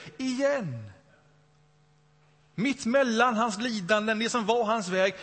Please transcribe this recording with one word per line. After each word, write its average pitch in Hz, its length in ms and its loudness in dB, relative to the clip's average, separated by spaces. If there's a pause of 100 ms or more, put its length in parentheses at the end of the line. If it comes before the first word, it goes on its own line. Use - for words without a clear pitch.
(180)
igen. 247 760 -2 (1600)
Mitt 240 320 -4
mellan 240 500 2
hans 214 220 0
lidanden, 214 600 0
det 220 120 -2
som 226 160 -2
var 233 180 2
hans 208 240 0
väg, 190 340 2